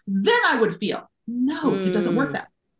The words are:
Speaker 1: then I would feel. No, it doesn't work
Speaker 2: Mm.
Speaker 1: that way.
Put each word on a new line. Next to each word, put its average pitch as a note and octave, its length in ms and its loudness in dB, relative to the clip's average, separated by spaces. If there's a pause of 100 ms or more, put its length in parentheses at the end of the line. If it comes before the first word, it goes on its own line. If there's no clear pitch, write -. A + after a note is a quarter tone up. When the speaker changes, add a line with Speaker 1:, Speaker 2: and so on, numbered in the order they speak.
Speaker 1:
then G#3 420 2
I D4 120 2
would F#3+ 160 2
feel. - 340 -6 (180)
No, C4+ 460 0
it F#3+ 180 0
doesn't F3+ 240 0
work C4 140 0
Speaker 2:
Mm. C#4+ 40 -6
Speaker 1:
that - 100 -6
way. - 40 -20 (320)